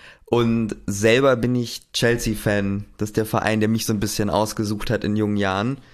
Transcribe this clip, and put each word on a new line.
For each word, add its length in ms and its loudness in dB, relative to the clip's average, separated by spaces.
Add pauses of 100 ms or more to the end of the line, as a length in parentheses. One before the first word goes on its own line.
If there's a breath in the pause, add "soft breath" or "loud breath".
(240 loud breath)
Und 520 0 (100)
selber 500 4
bin 200 0
ich 360 -6
Chelsea-Fan. 920 0 (100)
Das 140 -6
ist 80 -16
der 80 2
Verein, 340 0
der 80 4
mich 160 0
so 80 0
ein 80 -2
bisschen 300 -2
ausgesucht 580 -2
hat 160 -2
in 120 0
jungen 200 0
Jahren. 420 -2 (160 loud breath)